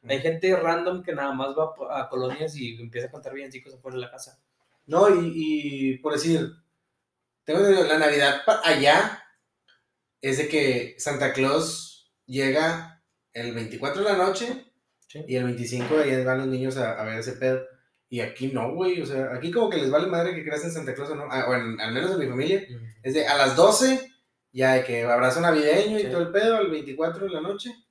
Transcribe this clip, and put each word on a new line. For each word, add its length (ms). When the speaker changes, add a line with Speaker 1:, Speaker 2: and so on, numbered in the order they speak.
Speaker 1:
Hay 80
Speaker 2:
Ujú. 60
Speaker 1:
gente 340
random 460
que 120
nada 200
más 160
va 240
a 80
colonias 480
y 240
empieza 280
a 20
cantar 240
villancicos 400
afuera 220
de 40
la 100
casa. 300
Speaker 2:
No, 280
y, 200
y 640
por 160
decir, 380
tengo 160
entendido, 260
la 120
Navidad 480
pa-, 180
allá 580
es 160
de 100
que 500
Santa 360
Claus 760
llega 760
el 200
veinticuatro 480
de 80
la 80
noche 480
Speaker 1:
Sí. 200
Speaker 2:
y 80
el 100
veinticinco 520
de 80
allá 200
van 140
los 80
niños 300
a, 160
a 120
ver 140
ese 140
pedo. 340
Y 120
aquí 320
no, 240
güey, 260
o 40
sea, 280
aquí 160
como 180
que 100
les 120
vale 160
madre 300
que 80
creas 200
en 60
Santa 240
Claus 160
o 60
no, 120
ah, 200
bueno, 340
al 100
menos 200
en 80
mi 80
familia, 420
Speaker 1:
Ujú. 140
Speaker 2:
es 120
de 120
a 100
las 200
doce 560
ya 220
de 100
que 180
abrazo 380
navideño 580
y 40
Speaker 1:
Sí. 80
Speaker 2:
todo 120
el 80
pedo, 280
al 120
veinticuatro 560
de 60
la 80
noche 340